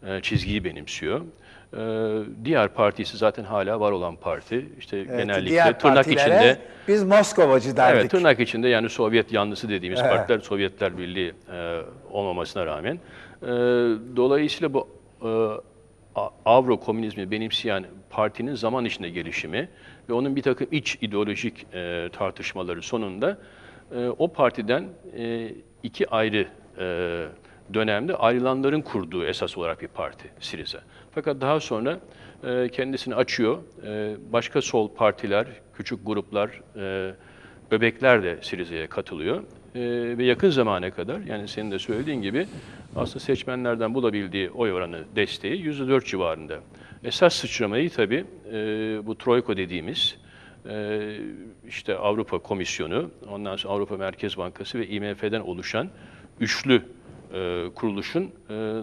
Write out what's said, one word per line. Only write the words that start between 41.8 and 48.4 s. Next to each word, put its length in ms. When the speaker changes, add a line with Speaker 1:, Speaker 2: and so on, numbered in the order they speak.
Speaker 1:
gibi 240
aslında 240
seçmenlerden 720
bulabildiği 560
oy 220
oranı 320
desteği 460
yüzde 260
dört 180
civarında. 520
Esas 300
sıçramayı 560
tabii, 340